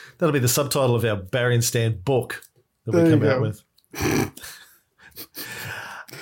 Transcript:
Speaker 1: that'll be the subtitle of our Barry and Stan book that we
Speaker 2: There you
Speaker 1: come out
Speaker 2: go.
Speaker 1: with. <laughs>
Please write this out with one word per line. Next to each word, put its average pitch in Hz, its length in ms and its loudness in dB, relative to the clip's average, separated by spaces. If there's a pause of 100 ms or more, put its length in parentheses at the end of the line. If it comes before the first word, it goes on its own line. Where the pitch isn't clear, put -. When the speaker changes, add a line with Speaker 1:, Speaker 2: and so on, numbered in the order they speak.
(180)
Speaker 1:
that'll 156 160 2
be 143 60 2
the 123 100 2
subtitle 131 460 2
of 113 100 2
our 107 100 0
Barry 120 400 0
and 117 80 4
Stan 113 380 0
book 120 420 -2 (420)
that 117 80 -2
we 175 80 4
Speaker 2:
There 165 100 6
you 156 60 6
Speaker 1:
come 143 120 2
out 131 80 2
Speaker 2:
go. 123 40 0
Speaker 1:
with. - 960 -4
<laughs> - 60 -18 (1800)